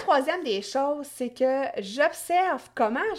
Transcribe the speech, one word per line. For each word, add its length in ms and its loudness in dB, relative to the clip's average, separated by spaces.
troisième 420 2
des 180 -2
choses, 460 -2
c'est 240 -6
que 320 2
j'observe 960 0
comment 240 2